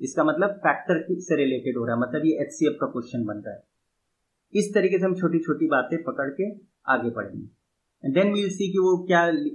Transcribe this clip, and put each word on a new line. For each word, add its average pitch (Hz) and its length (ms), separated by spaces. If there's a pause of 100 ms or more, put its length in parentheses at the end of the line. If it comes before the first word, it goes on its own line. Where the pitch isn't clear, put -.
इसका 151 220
मतलब 156 260
factor 160 600
से 165 240
related 131 420
हो 113 80
रहा 117 100
है, 120 60
मतलब 143 240
ये 156 160
एचसीएफ़ - 320
का 135 140
question 117 380
बन 104 120
रहा 104 180
है। - 80 (920)
इस 202 200
तरीके 185 260
से 190 60
हम 185 100
छोटी-छोटी 160 520
बातें 143 360
पकड़ 135 260
के 202 260 (320)
आगे 120 220
बढ़ेंगे। 107 380 (580)
And 139 120
then 196 80
we 202 120
will 196 160
see 190 180
कि 190 80
वो 185 240
क्या 170 240 (280)